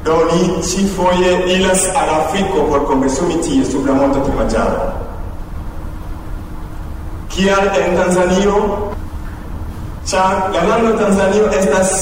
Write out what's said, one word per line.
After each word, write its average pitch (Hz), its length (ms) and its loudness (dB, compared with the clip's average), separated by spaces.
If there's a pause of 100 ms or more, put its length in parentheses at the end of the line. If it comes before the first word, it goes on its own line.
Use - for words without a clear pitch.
Do 160 120 2 (100)
ni 175 400 2
ĉifoje 180 640 2 (220)
iras 190 300 2 (100)
al - 160 0
Afriko 160 560 0
por 143 220 0
kongresumi 143 540 0
tie 269 240 2
sub 269 200 -2
la 269 80 2
monto 277 320 2
Kilimanĝaro. - 600 0 (2500)
Kial 196 480 2
en 175 220 0
Tanzanio? 185 560 2 (1500)
Ĉar 190 460 0
la - 100 2
lando 226 320 2
Tanzanio 202 560 4
estas 190 480 2